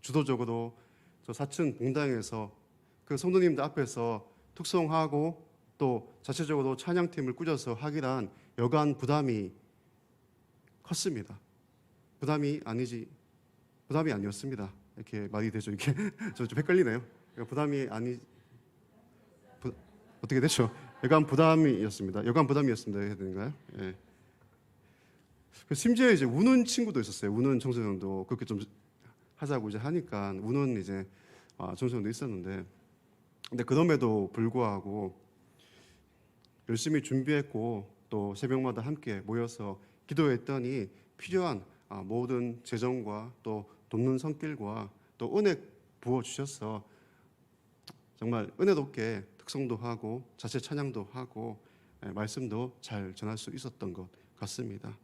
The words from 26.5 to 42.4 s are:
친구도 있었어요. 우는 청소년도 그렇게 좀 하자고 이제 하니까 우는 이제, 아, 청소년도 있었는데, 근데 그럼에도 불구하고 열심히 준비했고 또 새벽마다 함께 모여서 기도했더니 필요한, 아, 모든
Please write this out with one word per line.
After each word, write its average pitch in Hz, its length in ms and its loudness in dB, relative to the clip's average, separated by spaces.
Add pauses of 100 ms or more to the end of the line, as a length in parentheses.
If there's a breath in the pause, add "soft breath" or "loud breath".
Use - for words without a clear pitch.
친구도 214 340 0
있었어요. 101 340 -2
우는 127 260 4
청소년도 101 680 -2
그렇게 123 180 -4
좀 110 140 -4 (800 soft breath)
하자고 131 320 -2
이제 104 80 -6
하니까 110 640 -4
우는 123 380 0
이제, 95 280 -4 (500 loud breath)
아, 92 180 -6
청소년도 117 340 -2
있었는데, 95 560 -6 (840)
근데 123 140 -4
그럼에도 123 720 4
불구하고 104 840 -2 (1500 soft breath)
열심히 143 320 2
준비했고 127 880 -2 (200)
또 101 260 -2
새벽마다 127 460 0
함께 123 400 -6
모여서 107 580 -4 (280 soft breath)
기도했더니 131 840 0 (280 soft breath)
필요한, 170 460 -2 (260 soft breath)
아, 98 140 -8
모든 120 600 -4